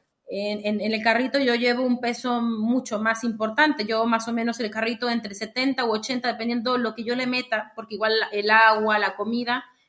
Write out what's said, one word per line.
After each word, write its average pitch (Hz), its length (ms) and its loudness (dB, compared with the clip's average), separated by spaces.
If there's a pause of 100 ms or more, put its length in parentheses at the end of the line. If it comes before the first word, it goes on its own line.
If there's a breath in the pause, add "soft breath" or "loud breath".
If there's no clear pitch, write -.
(360)
En, 208 300 -4
en, 208 160 0
en 214 140 -2
el 214 80 -4
carrito 233 340 2
yo 262 160 2
llevo 240 300 2
un 247 180 2
peso 240 400 -2
mucho 233 560 0
más 220 260 -2
importante. 220 600 0
Yo 220 220 0
más 226 200 0
o 233 60 -2
menos 233 260 -2
el 214 120 -4
carrito 226 360 -2
entre 226 280 -4
setenta 262 500 -2
u 233 80 2
ochenta, 247 340 -2
dependiendo 233 520 0
lo 220 160 -2
que 240 80 -8
yo 233 120 -2
le 254 120 -2
meta, 247 480 -2
porque 220 180 -12
igual 220 260 2
la, 208 120 0
el 208 180 0
agua, 214 480 6
la 202 180 0
comida, 240 480 -2 (260 soft breath)